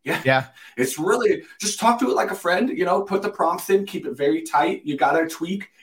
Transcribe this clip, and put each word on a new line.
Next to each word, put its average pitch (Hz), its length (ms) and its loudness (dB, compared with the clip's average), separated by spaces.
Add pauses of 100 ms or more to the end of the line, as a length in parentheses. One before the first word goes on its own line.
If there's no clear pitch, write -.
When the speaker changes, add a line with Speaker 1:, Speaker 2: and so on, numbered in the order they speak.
Speaker 1:
"Yeah." - 200 -4
Speaker 2:
Yeah. 131 200 2 (320)
Speaker 1:
It's 127 220 -2
really, 190 460 2 (160)
just 202 200 -4
talk 226 200 4
to 262 100 2
it - 40 2
like - 160 0
a 190 60 -6
friend, 180 320 0
you - 160 -2
know, 190 180 2
put 196 200 -2
the 202 80 -4
prompts 170 400 -2
in, 196 160 4
keep 156 200 -10
it 139 100 -6
very 160 260 0
tight. - 420 0
You 147 120 -4
gotta 160 300 2
tweak. 180 440 -8 (120)